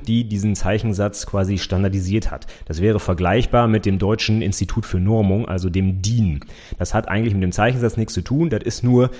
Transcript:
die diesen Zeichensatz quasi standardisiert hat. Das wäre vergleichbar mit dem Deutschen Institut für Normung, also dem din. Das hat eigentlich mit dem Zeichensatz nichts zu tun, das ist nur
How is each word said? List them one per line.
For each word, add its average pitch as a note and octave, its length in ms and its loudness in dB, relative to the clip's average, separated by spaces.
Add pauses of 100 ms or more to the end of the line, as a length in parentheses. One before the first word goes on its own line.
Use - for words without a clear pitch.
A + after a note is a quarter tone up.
die A#2 220 0
diesen G#2 280 0
Zeichensatz G2+ 720 -2
quasi F#2+ 320 0
standardisiert F#2+ 680 0
hat. - 160 -8 (200)
Das D#2+ 160 -4
wäre G#2+ 180 4
vergleichbar G2+ 680 2
mit G#2+ 160 2
dem G2 140 2
Deutschen G#2+ 420 0
Institut G2+ 420 -2
für - 160 -2
Normung, G#2 480 2
also F#2 220 -2
dem F#2+ 320 0
din. G2+ 380 0 (400)
Das F2+ 160 -2
hat A2+ 120 0
eigentlich G#2+ 280 0
mit F#2+ 80 0
dem F#2 80 0
Zeichensatz A#2 460 0
nichts A2 180 -4
zu F2+ 80 -2
tun, D#3 260 0
das G#2+ 140 -2
ist - 200 -6
nur B2 360 4